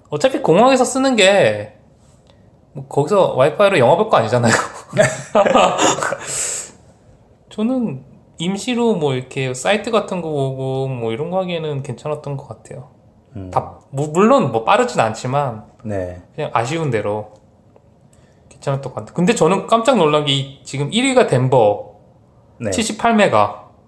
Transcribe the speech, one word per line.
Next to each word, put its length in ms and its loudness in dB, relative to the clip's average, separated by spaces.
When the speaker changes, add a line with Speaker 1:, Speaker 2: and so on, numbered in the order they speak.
Speaker 1:
어차피 320 -2
공항에서 420 4
쓰는 320 -2
게 600 2
뭐 120 -14
거기서 480 2
와이파이로 420 4
영화 180 6
볼 140 0
거 80 4
아니잖아요. 340 2
<laughs> 3000 -2
저는 560 -4
임시로 580 -2
뭐 180 0
이렇게 400 -6
사이트 360 -2
같은 300 -2
거 80 -8
보고 600 -4
뭐 240 -4
이런 180 -6
거 100 -2
하기에는 420 -6
괜찮았던 540 -8
것 120 -12
같아요. 420 -18
Speaker 2:
음. 160 -12
Speaker 1:
다, 280 -4
무-, 180 -4
물론 440 2
뭐 120 -2
빠르진 360 0
않지만 640 -4
Speaker 2:
네. 360 -6
Speaker 1:
그냥 180 -8
아쉬운 380 -2
대로 420 -4
괜찮았던 420 -6
것 80 -10
같아요. 140 -16
근데 200 2
저는 340 2
깜짝 280 2
놀란 300 2
게 80 0
이, 300 -6
지금 280 -6
일 120 0
위가 220 4
덴버, 680 2
Speaker 2:
네. 120 -4
Speaker 1:
칠십팔 440 0
메가. 520 2